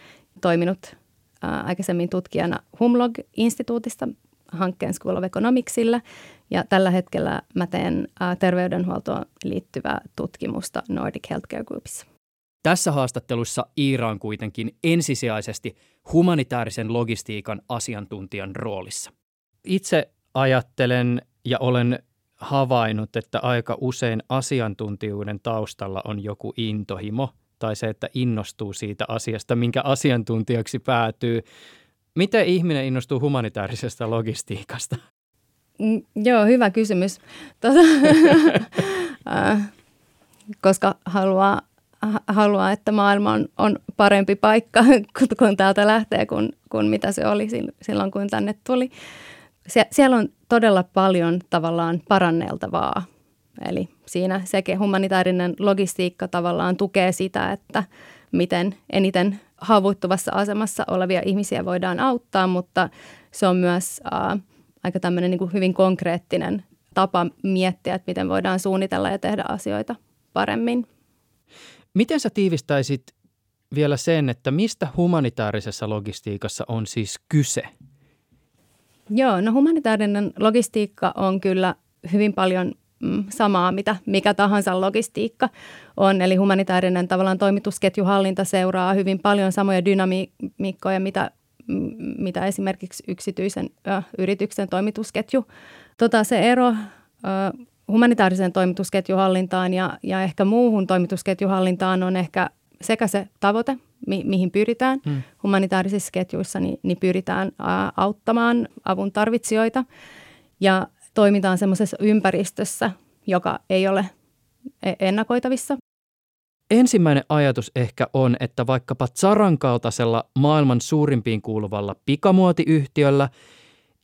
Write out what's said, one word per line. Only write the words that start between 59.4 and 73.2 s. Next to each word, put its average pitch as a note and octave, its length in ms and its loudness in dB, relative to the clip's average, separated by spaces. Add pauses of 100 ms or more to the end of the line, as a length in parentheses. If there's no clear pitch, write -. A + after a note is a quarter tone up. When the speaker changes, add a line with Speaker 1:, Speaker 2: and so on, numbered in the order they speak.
Speaker 1:
haavoittuvassa G3 760 0
asemassa G#3 560 -4
olevia F#3 380 0
ihmisiä F#3+ 400 -2
voidaan F3+ 340 -2
auttaa, A#3+ 480 0
mutta F3+ 420 -2 (420)
se - 160 0
on F#3 80 4
myös, F3+ 460 -2 (120)
äh, F#3+ 260 -2 (440)
aika F3+ 160 -4
tämmönen F3+ 320 0
niinku F3+ 220 -2
hyvin F#3 200 0
konkreettinen F3+ 880 0 (300)
tapa F#3 320 0 (180)
miettiä, F#3 520 -2
että F#3 160 -8
miten F#3 180 -4
voidaan F#3+ 300 0
suunnitella F#3+ 500 -2
ja G3 100 -4
tehdä - 280 -4
asioita G#3 480 -6 (380)
paremmin. A3+ 540 -2 (1040)
Speaker 2:
Miten C#4 260 2
sä - 100 -4
tiivistäisit C#3+ 720 -2 (720)